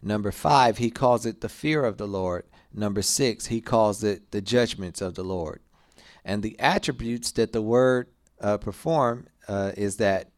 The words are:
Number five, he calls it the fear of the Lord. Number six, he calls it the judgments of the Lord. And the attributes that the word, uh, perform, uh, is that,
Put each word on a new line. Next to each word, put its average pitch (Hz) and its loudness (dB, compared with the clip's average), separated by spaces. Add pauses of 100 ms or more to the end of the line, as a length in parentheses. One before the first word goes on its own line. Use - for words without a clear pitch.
Number 104 -2
five, 131 4
he 120 0
calls 120 2
it 113 -6
the 107 -6
fear 151 -2
of 104 -2
the 104 -6
Lord. 92 -4 (280)
Number 104 -2
six, - -2
he 113 -2
calls 107 2
it 104 -2
the 104 -4
judgments 98 -2
of 92 -6
the 92 -8
Lord. 90 -6 (640)
And 101 -2
the 110 -6
attributes 120 -2
that 113 0
the 113 -2
word, 123 4 (320)
uh, 104 0
perform, 123 -2 (200)
uh, 98 -2
is 101 -2
that, 98 0